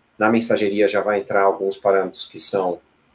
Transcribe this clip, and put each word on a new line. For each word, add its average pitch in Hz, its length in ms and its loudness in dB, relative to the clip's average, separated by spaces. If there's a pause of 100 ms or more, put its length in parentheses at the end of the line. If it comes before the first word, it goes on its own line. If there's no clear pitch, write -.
(180)
na 107 120 2
mensageria 104 580 2
já 101 140 0
vai 101 180 0
entrar 98 220 0
alguns 98 360 0
parâmetros 95 500 -2
que 98 120 -12
são 92 400 -2 (340)